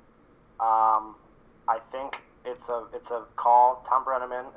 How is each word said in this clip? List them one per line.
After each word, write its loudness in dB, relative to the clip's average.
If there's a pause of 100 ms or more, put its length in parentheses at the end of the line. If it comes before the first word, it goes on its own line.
(580)
Um, 2 (540)
I 0 (140)
think -8 (280)
it's -12
a, -4
it's -12
a -8 (100)
call. 4
Tom 2
Brenneman -4 (100)